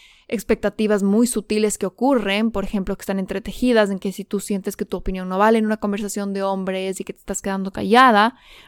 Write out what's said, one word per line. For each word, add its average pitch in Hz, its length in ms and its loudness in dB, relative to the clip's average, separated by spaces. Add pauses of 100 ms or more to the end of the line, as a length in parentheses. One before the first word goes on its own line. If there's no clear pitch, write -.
(280)
expectativas 208 720 0
muy 208 240 4
sutiles 214 520 -2
que 196 80 -2
ocurren, 220 640 0
por 196 140 -2
ejemplo, 196 320 -4
que - 60 -14
están 196 160 -4
entretejidas 202 720 0
en 196 80 -4
que 196 140 -6
si 196 120 -12
tú 196 160 -4
sientes 196 360 -6
que 208 80 -6
tu 190 120 -6
opinión 185 320 -6
no 185 100 -2
vale 220 200 4
en 214 80 0
una 214 100 -2
conversación 202 560 -6
de 196 100 -4
hombres 190 580 -4
y 190 40 -10
que - 80 -10
te - 80 -20
estás - 220 -8
quedando 196 300 -4
callada, 220 640 4 (300)